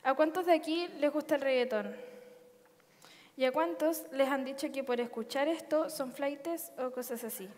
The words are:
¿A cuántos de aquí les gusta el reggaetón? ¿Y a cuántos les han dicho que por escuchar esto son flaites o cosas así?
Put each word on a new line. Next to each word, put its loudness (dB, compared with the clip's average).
¿A 4
cuántos 4
de 8
aquí 2
les 4
gusta 2
el 2
reggaetón? 0
¿Y 2
a 4
cuántos 2
les 4
han 2
dicho -4
que -4
por 0
escuchar -2
esto 0
son -6
flaites -4
o -4
cosas -6
así? -10